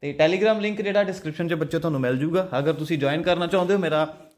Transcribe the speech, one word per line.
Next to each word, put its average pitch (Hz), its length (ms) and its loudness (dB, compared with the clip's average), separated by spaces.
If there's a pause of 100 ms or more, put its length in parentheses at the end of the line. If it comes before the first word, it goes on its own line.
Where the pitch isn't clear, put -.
ਤੇ 143 240 -8
Telegram 202 360 2
ਲਿੰਕ 208 220 -4
ਜਿਹੜਾ 202 220 2
ਡਿਸਕ੍ਰਿਪਸ਼ਨ 175 440 -6
'ਚ 170 60 0
ਬੱਚਿਓ 160 260 -2
ਤੁਹਾਨੂੰ 156 200 0
ਮਿਲ 127 160 2
ਜੂਗਾ। 165 320 0 (100)
ਅਗਰ 147 140 0
ਤੁਸੀਂ 156 260 -2
ਜੁਆਇਨ 143 240 0
ਕਰਨਾ 175 240 0
ਚਾਹੁੰਦੇ 185 280 2
ਹੋ 196 40 2
ਮੇਰਾ 156 380 0 (220)